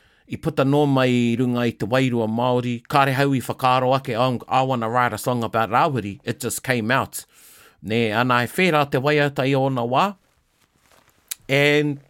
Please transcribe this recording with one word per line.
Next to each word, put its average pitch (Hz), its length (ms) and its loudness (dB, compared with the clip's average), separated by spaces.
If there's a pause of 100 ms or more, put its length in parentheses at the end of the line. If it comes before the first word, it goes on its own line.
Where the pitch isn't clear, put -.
(280)
I - 80 -8
puta 139 280 -2
no 147 200 2
mai 131 220 2
i 120 320 2
runga 120 300 0
i - 20 0
te 113 160 -6
wairua 120 400 0
Māori. 120 600 -2
Kāre 139 240 2
hau 139 220 0
i 127 60 0
whakaaro 127 560 2
ake, 131 200 -6
"I, 123 220 0 (100)
I 131 140 2
wanna 123 280 -2
write 123 220 0
a 107 60 -6
song 123 260 -2
about 110 260 -2
Rāweri." 120 540 0
It - 160 -6
just - 240 -8
came 120 260 -2
out. 123 340 -2 (560)
Ne, 110 300 -2
ana 120 320 2
e 120 40 -2
whērā 151 440 0
te 139 80 0
waiata 143 480 0
i 135 80 2
ona 135 280 0
wā. 151 340 0 (1300)
And 147 600 2